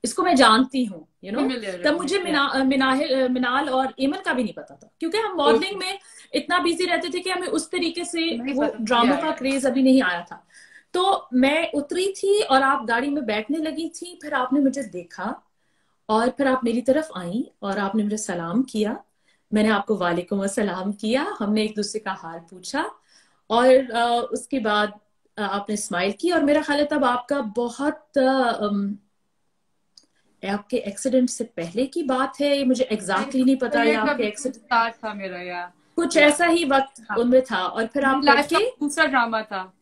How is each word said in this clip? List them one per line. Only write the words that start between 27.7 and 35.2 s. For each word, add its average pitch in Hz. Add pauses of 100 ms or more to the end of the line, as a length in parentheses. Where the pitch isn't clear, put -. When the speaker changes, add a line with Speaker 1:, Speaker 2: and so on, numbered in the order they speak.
Speaker 1:
अ, 262
अम, 202 (1500)
आपके 202
accident 254
से -
पहले 180
की 339
बात 262
है, 285
ये 277
मुझे 254
exactly 202
नहीं 262
पता 233
Speaker 2:
ये -
Speaker 1:
है -
आपके 285
Speaker 2:
कभी 240
Speaker 1:
एक्सीडेंट 214
Speaker 2:
start 226
था 214
मेरा, 185